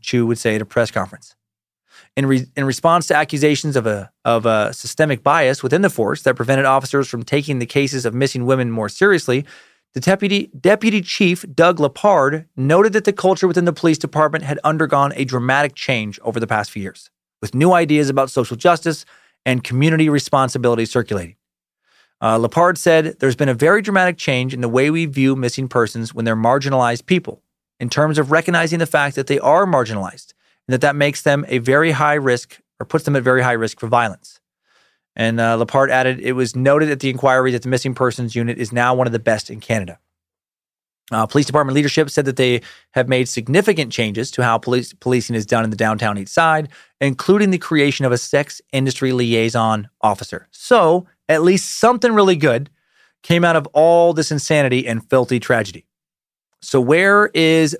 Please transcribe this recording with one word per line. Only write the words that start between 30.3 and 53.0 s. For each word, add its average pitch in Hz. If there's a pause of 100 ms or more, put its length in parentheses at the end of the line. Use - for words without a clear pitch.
and 123
that 127
that 143
makes 147
them 143
a 131
very 135
high 147
risk 131 (220)
or 123
puts -
them 143
at 131
very 127
high 127
risk 110
for -
violence." 113 (720)
And, 113
uh, 113
Lepard 135
added, 127
"It 127
was 127
noted 143
at 139
the 135
inquiry 127
that 120
the 127
missing 131
persons 120
unit 117
is 113
now 120
one 127
of 117
the 117
best 110
in 110
Canada." 95 (1120)
Uh, 110
police 143
department 135
leadership 147
said 147
that 131
they 123 (300)
have 123
made 127
significant 147
changes 110
to -
how 117
police, 123
policing 123
is 107
done 113
in 113
the 107
downtown 110
east 98
side, 156 (280)
including 185
the 180
creation 143
of 123
a 123
sex - (100)
industry 131
liaison 113 (100)
officer. -
So, 180 (220)
at 160
least 180
something 240
really 196
good 143 (520)